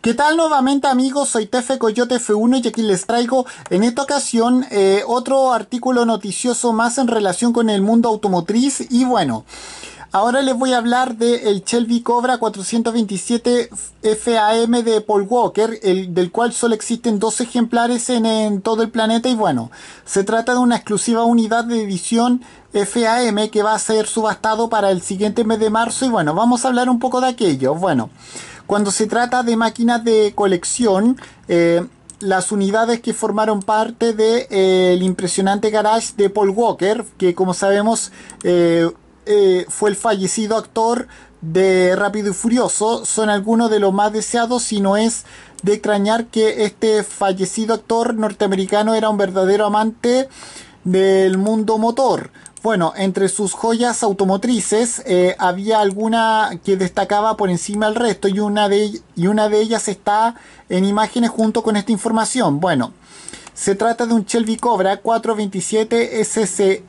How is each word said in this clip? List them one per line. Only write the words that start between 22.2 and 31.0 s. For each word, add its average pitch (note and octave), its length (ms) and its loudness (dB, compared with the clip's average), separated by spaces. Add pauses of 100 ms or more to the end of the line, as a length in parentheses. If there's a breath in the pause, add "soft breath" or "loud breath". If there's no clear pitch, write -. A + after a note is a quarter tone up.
F G#3 320 0
A A#3 200 2
M G#3+ 260 0
que G#3 140 0
va G#3+ 100 2
a G#3 60 -4
ser A3 260 0
subastado A3 640 -2
para G#3 240 2
el F3+ 100 -2
siguiente G#3 400 -2
mes A3 160 0
de A3 120 2
marzo. A3+ 340 -2
Y C4 40 0
bueno, E3 260 0
vamos A#3 300 2
a C4+ 40 0
hablar B3 200 0
un A#3+ 120 2
poco B3+ 200 -2
de B3+ 60 2
aquello. D#3 480 0
Bueno, D#3+ 360 0 (560 loud breath)
cuando G3+ 240 0
se A3 160 -2
trata A#3+ 360 0
de A#3 140 0
máquinas A3+ 480 0
de G#3+ 300 2
colección, G3+ 840 0 (300 loud breath)